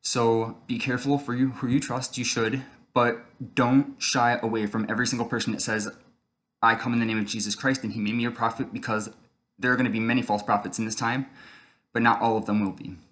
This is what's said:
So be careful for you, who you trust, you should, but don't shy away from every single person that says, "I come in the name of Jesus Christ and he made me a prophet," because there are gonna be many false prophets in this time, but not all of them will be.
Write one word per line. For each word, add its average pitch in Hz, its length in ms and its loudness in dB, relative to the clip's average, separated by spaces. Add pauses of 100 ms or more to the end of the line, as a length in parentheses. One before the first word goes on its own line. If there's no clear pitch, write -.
So 113 600 2
be 117 120 -4
careful 127 380 0
for 139 180 -4
you, 131 180 2
who 127 140 -6
you 131 140 2
trust, 131 380 -4
you 123 60 -2
should, 117 380 0 (300)
but 120 320 2 (300)
don't 135 440 4
shy 120 440 2
away 110 240 0
from 107 200 -2
every 113 200 0
single 120 200 0
person 113 280 -2
that - 80 -4
says, 107 260 -2 (720)
"I 113 140 6
come 120 180 -4
in 120 60 2
the 113 80 2
name 110 120 0
of 107 60 0
Jesus 104 300 -4
Christ 131 300 -2
and 104 100 -4
he 110 60 -4
made 104 140 0
me 117 120 0
a 120 40 0
prophet," 117 400 -2
because 107 380 -4 (500)
there 127 140 2
are 123 40 2
gonna 123 120 2
be 110 120 -2
many 117 200 2
false 104 220 -2
prophets 104 360 0
in 113 60 0
this 110 100 -4
time, 123 300 -2 (680)
but 117 80 2
not 117 180 4
all 113 160 2
of 107 80 -2
them 104 180 0
will 95 100 -2
be. 92 240 -12 (160)